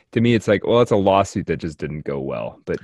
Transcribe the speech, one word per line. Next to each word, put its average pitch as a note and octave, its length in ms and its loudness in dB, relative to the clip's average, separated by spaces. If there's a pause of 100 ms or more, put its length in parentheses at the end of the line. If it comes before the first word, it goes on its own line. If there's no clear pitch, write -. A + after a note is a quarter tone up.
(120)
To B2 80 0
me, A#2 140 4
it's A2 140 0
like, G2+ 180 0
well, A#2 140 4
it's A#2+ 100 2
a A2+ 60 4
lawsuit G2 500 2
that D#2+ 120 -2
just D#2+ 200 -8
didn't D2+ 260 -8
go C#2+ 160 -6
well. A#1+ 440 -8
But, - 200 -6